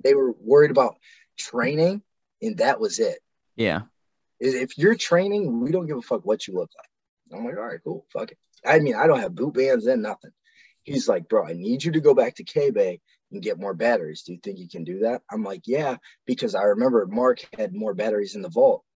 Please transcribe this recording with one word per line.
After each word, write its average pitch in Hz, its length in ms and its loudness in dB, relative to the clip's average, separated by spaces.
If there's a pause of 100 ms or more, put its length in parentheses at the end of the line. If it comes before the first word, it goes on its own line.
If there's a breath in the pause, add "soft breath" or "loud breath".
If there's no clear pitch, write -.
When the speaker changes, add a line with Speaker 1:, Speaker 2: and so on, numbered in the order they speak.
Speaker 1:
They 135 120 6
were 131 180 2
worried 143 380 6
about 127 260 2 (420 soft breath)
training, 156 640 -2 (380)
and 214 180 -6
that 135 220 0
was 190 180 -4
it. 107 200 0 (380)
Speaker 2:
Yeah. 98 260 0 (580)
Speaker 1:
Is, 131 140 0
"If 127 240 -6
you're 196 160 4
training, 185 680 0
we 131 120 -2
don't 175 140 0
give 151 120 -6
a 117 40 -12
fuck 107 220 -4
what 107 240 -2
you 95 60 -10
look 87 240 -6
like." - 600 -20
I'm - 60 -10
like, 160 140 -8
"All 110 80 -8
right, - 180 -12
cool. - 280 -10
Fuck - 200 -8
it." - 60 -20 (260)
I 151 160 6
mean, 139 140 0
I 120 120 2
don't 135 140 4
have 90 140 -6
boot 117 200 -4
bands 127 320 2
and 123 160 2
nothing. 107 280 -8 (540 soft breath)
He's 139 240 -4
like, 90 200 2
"Bro, 101 200 2
I 82 40 -6
need 110 320 -4
you 160 80 -2
to 156 80 2
go 143 140 6
back 120 220 0
to - 80 -16
K-Bay 101 560 0 (320)
and 98 100 -12
get 101 160 -4
more 98 160 -6
batteries. 85 480 -2
Do 87 100 -14
you 87 100 -14
think 98 160 -12
you 90 100 -18
can 85 160 -12
do 90 160 -8
that?" 120 300 -2
I'm 110 120 -6
like, 98 240 -10
"Yeah," 135 300 -2 (300 soft breath)
because 123 280 -4
I 95 80 -2
remember 107 440 2
Mark 120 380 0 (140)
had 101 160 -6
more 107 180 -4
batteries 104 440 -2
in 101 60 -10
the 90 60 -10
vault 123 340 2 (140)